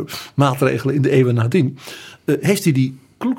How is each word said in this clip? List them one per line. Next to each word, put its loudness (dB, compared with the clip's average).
maatregelen 0
in 0
de 2
eeuwen 4
nadien, 0
eh, -2
heeft 0
hij 4
die -2
Ku -2